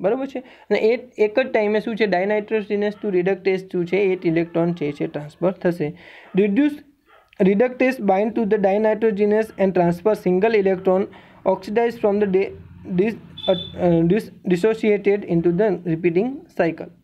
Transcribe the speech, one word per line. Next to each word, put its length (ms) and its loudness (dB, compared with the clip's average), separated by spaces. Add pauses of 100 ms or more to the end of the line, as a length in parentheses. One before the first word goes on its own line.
બરાબર 240 -2
છે? 140 -10
અને 400 -6
એ 380 0
એક 220 0
જ 120 -2
ટાઈમે 280 0
શું 160 -6
છે 80 -2
dinitrogenase 880 -2 (120)
to 60 -4
reductase 460 0
શું 280 -4
છે 280 0
eight 140 -4
ઇલેક્ટ્રોન 460 0
છે, 180 -6
છે 160 -6
ટ્રાન્સફર 440 -6
થશે. 460 -4 (400)
Reduce, 340 2 (720)
reductase 600 2
bind 300 2
to 200 -2
the 60 2
dinitrogenase 880 2 (120)
and 120 2
transfer 440 2 (120)
single 260 2
electron 500 2 (420)
oxidized 560 -2
from 200 2
the 100 0
de-, 160 2 (480)
dis-, 180 0 (340)
અ, 60 4 (280)
અ, 200 4
dis-, 480 0
dissociated 680 2 (100)
into 300 2
the 100 2 (180)
repeating 420 0
cycle. 600 -6 (140)